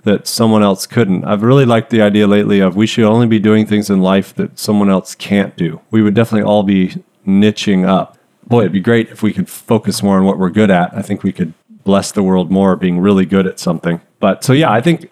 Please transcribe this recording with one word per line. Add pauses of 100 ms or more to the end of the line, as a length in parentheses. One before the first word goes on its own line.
that
someone
else
couldn't?
I've
really
liked
the
idea
lately
of
we
should
only
be
doing
things
in
life
that
someone
else
can't
do. (120)
We
would
definitely
all
be (320)
niching
up. (300)
Boy,
it'd
be
great
if
we
could
focus
more
on
what
we're
good
at.
I
think
we
could (320)
bless
the
world
more
being
really
good
at
something. (200)
But
so,
yeah,
I
think,